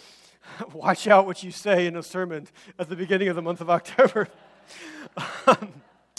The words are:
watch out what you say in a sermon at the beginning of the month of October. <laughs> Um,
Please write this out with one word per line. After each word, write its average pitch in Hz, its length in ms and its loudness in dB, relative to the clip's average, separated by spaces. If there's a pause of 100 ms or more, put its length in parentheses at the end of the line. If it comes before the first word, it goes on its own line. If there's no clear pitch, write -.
(720)
watch 180 340 -2
out 196 180 8
what 180 180 -10
you 185 80 -12
say 180 360 0
in 170 80 -6
a 165 80 -10
sermon 170 440 -8 (300)
at 170 120 -10
the 180 60 -12
beginning 185 340 -2
of 175 60 -4
the 175 60 -6
month 170 200 -8
of 170 80 -4
October. 208 580 4 (500)
<laughs> - 680 -10
Um, 202 340 2 (380)